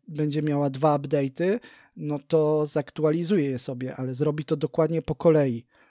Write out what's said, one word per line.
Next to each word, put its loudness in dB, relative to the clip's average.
będzie -2
miała 0
dwa 2
update'y, -2
no -6
to 2
zaktualizuje 0
je -4
sobie, -8
ale -6
zrobi -2
to 0
dokładnie 0
po -4
kolei. 4